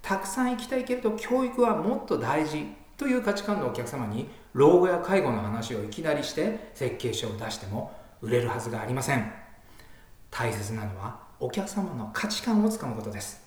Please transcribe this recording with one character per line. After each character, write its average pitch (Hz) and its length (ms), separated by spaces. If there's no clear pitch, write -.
た - 140
く - 100
さ 254 160
ん 247 80
行 240 60
き - 100
た 262 100
い 254 80
け 247 100
れ 247 60
ど 220 120
教 247 300
育 240 200
は 220 120
も 190 220
っ - 80
と - 140
大 147 280
事 147 200
と 277 120
い 254 80
う 226 80
価 202 100
値 - 100
観 202 160
の 127 100
お - 40
客 123 160
様 127 160
に、 104 240
老 160 260
後 180 80
や 175 120
介 185 240
護 127 80
の 107 100
話 110 340
を 101 80
い 104 60
き 160 140
な 151 100
り 143 100
し - 100
て 202 400
設 123 240
計 117 140
書 110 160
を 107 80
出 110 160
し - 60
て 104 100
も 104 240
売 113 80
れ 120 120
る 120 60
は 120 120
ず 113 100
が 113 100
あ 107 60
り 120 80
ま 131 80
せ 139 140
ん。 107 140
大 113 240
切 101 200
な 104 120
の 95 140
は、 110 200
お 127 100
客 196 180
様 180 280
の 107 180
価 - 140
値 - 160
観 214 200
を 220 60
つ 214 100
か 151 80
む 110 80
こ 110 60
と 101 100
で 98 80
す。 - 280